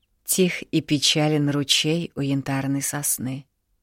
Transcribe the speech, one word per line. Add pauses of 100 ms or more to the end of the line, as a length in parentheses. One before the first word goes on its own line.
(260)
Тих
и
печален
ручей
у
янтарной
сосны. (380)